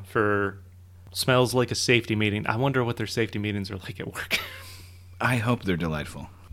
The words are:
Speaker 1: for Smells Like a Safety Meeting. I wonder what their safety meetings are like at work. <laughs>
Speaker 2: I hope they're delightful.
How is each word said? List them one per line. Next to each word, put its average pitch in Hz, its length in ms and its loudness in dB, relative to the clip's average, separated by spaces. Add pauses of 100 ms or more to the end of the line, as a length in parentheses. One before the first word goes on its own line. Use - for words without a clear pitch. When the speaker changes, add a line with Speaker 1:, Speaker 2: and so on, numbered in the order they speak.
Speaker 1:
for 101 540 2 (540)
Smells 127 400 4
Like 123 180 2
a 107 40 -2
Safety 113 400 4
Meeting. 107 320 2
I 110 80 0
wonder 131 280 2
what 117 140 -2
their 107 100 -4
safety 110 320 -2
meetings 101 320 -2
are 98 60 -6
like - 220 -12
at - 140 -8
work. - 260 -4 (400)
<laughs> - 420 -16
Speaker 2:
I 120 160 2
hope 117 260 0
they're 95 140 2
delightful. 76 520 -4 (240)